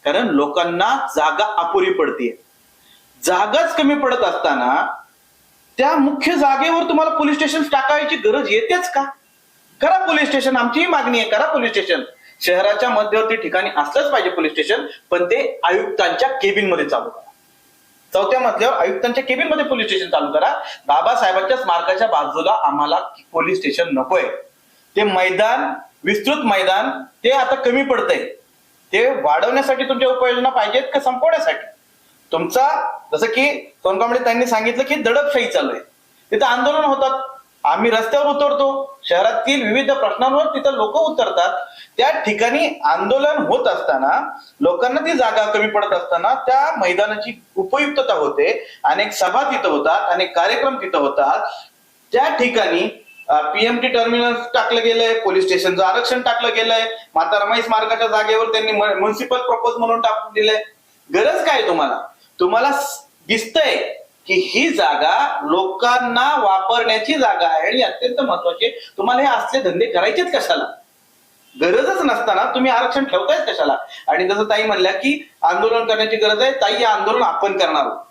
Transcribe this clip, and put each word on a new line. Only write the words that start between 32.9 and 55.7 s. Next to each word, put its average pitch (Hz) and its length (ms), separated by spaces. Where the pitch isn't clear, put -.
जसं 208 120
की 269 480
सोनकांबळे 233 400
त्यांनी 240 220
सांगितलं 240 380
की 285 120
दडपशाही 240 520
चालू 139 240
आहे, 113 100
तिथं 220 140
आंदोलन 262 380
होतात, 269 360
आम्ही 202 280
रस्त्यावर 226 340
उतरतो, 285 800
शहरातील 226 640
विविध 269 240
प्रश्नांवर 262 540
तिथं 277 280
लोक 214 220
उतरतात. 254 720
त्या 269 260
ठिकाणी 247 600
आंदोलन 269 540
होत 240 300
असताना 160 720
लोकांना 247 420
ती 330 100
जागा 220 400
कमी 214 160
पडत 202 260
असताना 175 400
त्या 269 460
मैदानाची 208 640
उपयुक्तता 269 580
होते, 151 540
अनेक 196 280
सभा 196 320
तिथं 262 260
होतात, 160 440
अनेक 185 220
कार्यक्रम 196 400
तिथं 190 220
होतात. 156 520
त्या 269 240
ठिकाणी, 214 680
अ, 151 140
पीएमटी 233 460
टर्मिनल 240 460
टाकलं 233 300
गेलंय, 226 360
पोलीस 190 260
स्टेशनचं 185 380